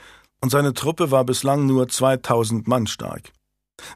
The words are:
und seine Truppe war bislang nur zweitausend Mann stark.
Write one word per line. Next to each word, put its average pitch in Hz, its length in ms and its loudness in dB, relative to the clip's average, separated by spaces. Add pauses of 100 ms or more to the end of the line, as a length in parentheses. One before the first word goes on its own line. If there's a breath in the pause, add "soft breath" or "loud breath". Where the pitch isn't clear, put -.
(420 loud breath)
und 131 60 -2
seine 143 240 2
Truppe 156 380 -2
war 131 140 4
bislang 139 420 0
nur 131 220 2
zweitausend 117 800 0
Mann 120 200 0
stark. - 440 -10 (640 loud breath)